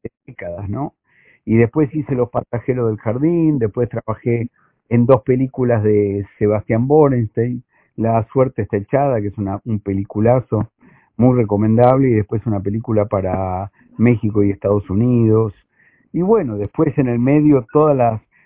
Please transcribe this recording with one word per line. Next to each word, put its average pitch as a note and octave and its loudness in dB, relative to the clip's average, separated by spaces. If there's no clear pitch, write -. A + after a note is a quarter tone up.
de G#2+ -14
décadas, F#2+ -14
¿no? C3 -8
Y A2 0
después B2+ 0
hice C#3 -6
Los B2 -2
Pasajeros A#2+ -4
del G#2+ -4
Jardín, D3+ 0
después A#2 -2
trabajé A#2 -4
en A#2+ 2
dos B2+ 4
películas B2+ 0
de G2+ 0
Sebastián A2 0
Borenstein, B2 0
La A2+ 0
suerte C3 0
está G#2 -4
echada, C3 0
que G#2 -4
es G2 -8
una, G2+ -4
un A2 -4
peliculazo G#2+ -2
muy B2 4
recomendable, A#2 2
y A#2 2
después G#2+ -2
una G#2 -2
película G#2 -2
para F#2+ -4
México G#2+ 2
y G2+ 2
Estados G2+ -2
Unidos. A2 2
Y D#3+ -4
bueno, F3+ 0
después C3+ -2
en C3 0
el A#2 -2
medio C#3+ 4
toda - 4
la, A#2 0